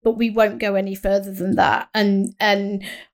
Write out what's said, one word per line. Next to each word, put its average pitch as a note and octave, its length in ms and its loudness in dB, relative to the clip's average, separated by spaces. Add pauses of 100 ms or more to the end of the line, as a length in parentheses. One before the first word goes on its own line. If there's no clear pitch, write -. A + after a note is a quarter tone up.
but A3+ 140 2
we A3+ 140 0
won't A3 280 2
go G3+ 160 -2
any G3 200 -2
further G3 380 -2
than F#3+ 240 -2
that. - 380 2
And, G3+ 460 2
and G3+ 420 0 (320)